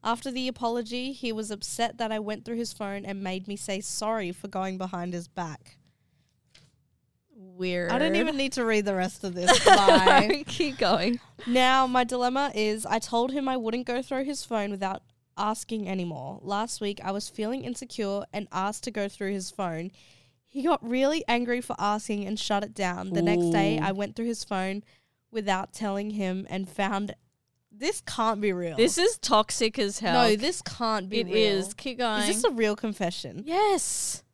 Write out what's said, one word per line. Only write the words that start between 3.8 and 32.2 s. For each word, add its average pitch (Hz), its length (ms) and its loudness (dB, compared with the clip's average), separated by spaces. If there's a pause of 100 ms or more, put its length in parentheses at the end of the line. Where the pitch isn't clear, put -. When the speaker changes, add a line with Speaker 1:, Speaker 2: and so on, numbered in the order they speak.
Speaker 1:
sorry 214 500 -4
for 180 160 -12
going 190 300 -4
behind 180 360 -6
his 175 160 -8
back." - 480 -10 (1600)
Speaker 2:
Weird. 180 580 -2
Speaker 1:
I 247 80 2
don't 311 160 2
even 294 200 2
need 269 180 0
to 247 120 0
read 214 200 2
the 196 100 0
rest 185 280 -4
of 180 120 -6
this. 180 240 6
Speaker 2:
<laughs> - 60 2
Speaker 1:
Bye. 339 800 8
Speaker 2:
Keep 294 320 -2
going. 190 400 2 (280)
Speaker 1:
"Now, 254 400 6
my 254 160 4
dilemma 254 520 0
is 214 300 0
I 226 140 2
told 240 320 0
him 269 160 -2
I 262 80 0
wouldn't 240 300 -4
go 247 160 4
through 262 240 -2
his 277 180 -4
phone 208 280 0
without 190 300 -2 (360)
asking 214 500 -2
anymore. 160 540 -4
Last 202 400 -4
week, 202 220 -4
I 190 80 -2
was 196 180 -4
feeling 233 340 -4
insecure 208 600 -4 (100)
and 202 180 -6
asked 196 320 -4
to 240 80 -6
go 202 160 -4
through 196 240 -6
his 190 180 -6
phone. 175 420 -6 (540)
He 277 180 -8
got 311 240 2
really 269 400 2
angry 240 340 0
for - 180 -8
asking 208 460 -2
and 208 140 -6
shut 202 240 0
it 208 100 -10
down. 185 380 -4
The 170 100 2
next 170 300 4
day, 160 260 4
Speaker 2:
Ooh. - 60 -2
Speaker 1:
I 196 80 0
went 202 240 -4
through 233 100 -4
his 233 180 -4
phone 196 400 -4 (480)
without 196 420 -2
telling 202 380 -4
him 190 380 -2
and 190 180 -4
found," 202 480 -2 (560)
this 262 340 -4
can't 220 360 0
be 208 120 2
real. 175 220 -4
Speaker 2:
This 226 220 4
is 392 200 2
toxic - 640 0
as 202 200 -2
hell. 226 300 4
Speaker 1:
No, 214 60 6
this 277 260 -2
can't 214 480 -2
be 226 120 0
Speaker 2:
It 185 60 -2
Speaker 1:
real. 180 100 -2
Speaker 2:
is. 202 360 2
Keep 254 260 -8
going. 220 300 0